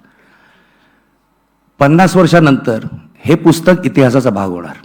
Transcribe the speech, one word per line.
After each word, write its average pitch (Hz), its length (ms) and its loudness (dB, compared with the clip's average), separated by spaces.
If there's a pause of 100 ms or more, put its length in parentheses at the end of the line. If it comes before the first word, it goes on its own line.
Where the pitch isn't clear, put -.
(1800)
पन्नास 165 380 2
वर्षानंतर 151 640 2 (440)
हे 139 100 0
पुस्तक 165 380 2 (120)
इतिहासाचा 131 460 0
भाग 98 180 -4
होणार. 85 360 -12